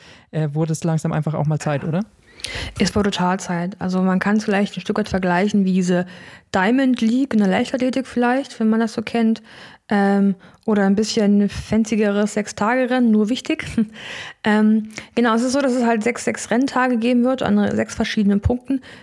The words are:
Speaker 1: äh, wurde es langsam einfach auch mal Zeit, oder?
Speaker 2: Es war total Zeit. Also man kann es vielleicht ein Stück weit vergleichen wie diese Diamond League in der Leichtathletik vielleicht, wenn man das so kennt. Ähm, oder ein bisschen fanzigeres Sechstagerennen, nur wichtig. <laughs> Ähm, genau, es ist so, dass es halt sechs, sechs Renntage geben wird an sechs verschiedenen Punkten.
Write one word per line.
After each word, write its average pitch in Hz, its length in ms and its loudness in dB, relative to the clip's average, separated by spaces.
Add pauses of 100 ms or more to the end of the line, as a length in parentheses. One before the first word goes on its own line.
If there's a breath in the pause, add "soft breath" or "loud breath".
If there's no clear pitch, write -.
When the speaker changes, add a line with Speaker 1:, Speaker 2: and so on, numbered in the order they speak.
(320 loud breath)
Speaker 1:
äh, 156 220 -2
wurde 160 200 -2
es 151 100 -4
langsam 160 280 0
einfach 151 220 -2
auch 147 140 -2
mal 151 120 0
Zeit, 147 240 -4
oder? 170 180 -2 (760 loud breath)
Speaker 2:
Es 190 160 0
war 214 80 2
total 190 360 0
Zeit. 175 400 -6
Also 185 220 -2
man 185 180 2
kann 202 180 2
es 208 80 -2
vielleicht 202 320 -2
ein 180 40 -6
Stück - 180 -4
weit 214 100 -4
vergleichen 190 560 2
wie 185 80 2
diese 180 320 2 (480 loud breath)
Diamond 247 480 2
League 247 320 2
in 220 60 4
der 202 80 4
Leichtathletik 247 580 0
vielleicht, 247 540 -2
wenn 220 100 2
man 226 100 2
das 226 140 -2
so 233 80 -6
kennt. 226 400 0 (460 loud breath)
Ähm, 196 480 2 (300 loud breath)
oder 208 200 2
ein 196 100 4
bisschen 202 520 2
fanzigeres 214 840 0
Sechstagerennen, 240 800 0
nur 214 180 2
wichtig. 311 420 -4
<laughs> - 40 -14 (720 loud breath)
Ähm, 214 420 2 (260 loud breath)
genau, 240 180 2
es 226 80 2
ist 254 120 0
so, 277 60 0
dass 269 140 2
es 254 100 0
halt 233 200 2
sechs, 240 200 -2
sechs - 280 -6
Renntage 254 460 2
geben 240 260 2
wird 262 180 0
an 208 340 2
sechs 214 200 -4
verschiedenen 202 460 0
Punkten. 262 400 -2 (220 loud breath)